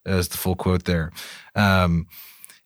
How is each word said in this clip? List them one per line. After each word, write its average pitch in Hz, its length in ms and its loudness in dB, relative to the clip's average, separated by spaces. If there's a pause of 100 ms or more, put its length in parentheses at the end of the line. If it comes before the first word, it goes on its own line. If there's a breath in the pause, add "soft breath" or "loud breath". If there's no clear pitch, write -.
is 92 260 -2
the - 60 -10
full 92 200 -2
quote 90 280 -2
there. 82 280 -2 (420 loud breath)
Um, 92 540 2 (580 loud breath)